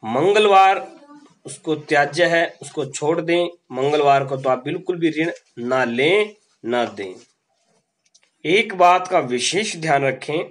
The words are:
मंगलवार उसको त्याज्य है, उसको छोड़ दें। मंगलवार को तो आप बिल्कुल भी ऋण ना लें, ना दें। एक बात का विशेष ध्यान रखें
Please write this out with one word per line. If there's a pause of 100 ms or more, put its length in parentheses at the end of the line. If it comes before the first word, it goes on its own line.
मंगलवार (640)
उसको
त्याज्य
है, (140)
उसको
छोड़
दें। (240)
मंगलवार
को
तो
आप
बिल्कुल
भी
ऋण (280)
ना
लें, (300)
ना
दें। (1300)
एक
बात
का
विशेष
ध्यान
रखें